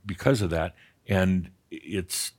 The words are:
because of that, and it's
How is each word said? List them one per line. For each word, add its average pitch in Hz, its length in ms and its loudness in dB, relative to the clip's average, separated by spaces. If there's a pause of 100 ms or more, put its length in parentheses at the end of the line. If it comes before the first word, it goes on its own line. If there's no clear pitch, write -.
because 110 340 2
of 90 100 0
that, 82 260 -2 (320)
and 92 420 2 (220)
it's 87 680 -6